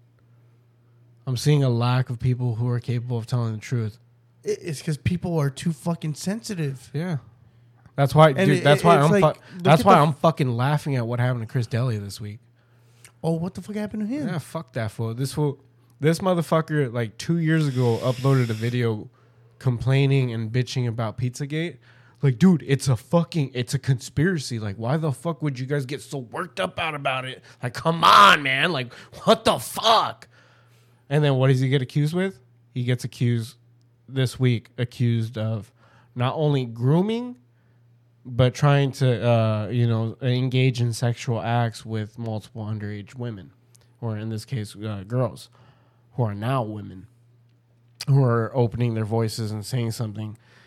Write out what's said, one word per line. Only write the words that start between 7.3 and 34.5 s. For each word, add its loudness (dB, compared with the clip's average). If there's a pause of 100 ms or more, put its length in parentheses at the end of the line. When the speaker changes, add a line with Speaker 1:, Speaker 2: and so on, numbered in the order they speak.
Speaker 1:
That's 2
why, 8
Speaker 2:
And -2
Speaker 1:
dude, 4 (100)
Speaker 2:
it, -2
Speaker 1:
that's 6
Speaker 2:
it, 4
Speaker 1:
why 8
Speaker 2:
it's 6
Speaker 1:
I'm 6
fu-, 6
Speaker 2:
like, 4 (180)
look -14
Speaker 1:
that's 6
Speaker 2:
at 0
Speaker 1:
why 8
Speaker 2:
the 8
Speaker 1:
I'm 4
fucking 2
laughing 0
at -2
what -2
happened 0
to -8
Chris -2
D'Elia -2
this -12
week. -12 (840)
Speaker 2:
Oh, -2
what -6
the -12
fuck -10
happened -6
to -4
him? -4
Speaker 1:
Yeah, -4
fuck -10
that -4
fool. -6
This -6
fool, -2 (400)
this 2
motherfucker, 0
like, -4
two -2
years 2
ago, 2
uploaded 2
a -2
video -2 (520)
complaining 2
and -6
bitching -2
about -6
Pizzagate. -6 (440)
Like, 2
dude, 6
it's 0
a 2
fucking, -2
it's -4
a 0
conspiracy. -2
Like, -6
why -2
the -2
fuck -6
would -4
you -8
guys -4
get -10
so -12
worked -10
up -4
out -6
about -4
it? -14 (200)
Like, -6
come -2
on, 10
man. 0
Like, -6 (320)
what 4
the 2
fuck? 0 (800)
And 2
then 4
what 4
does 4
he 0
get 2
accused 0
with? -4 (340)
He -4
gets -2
accused -2 (520)
this -2
week, 0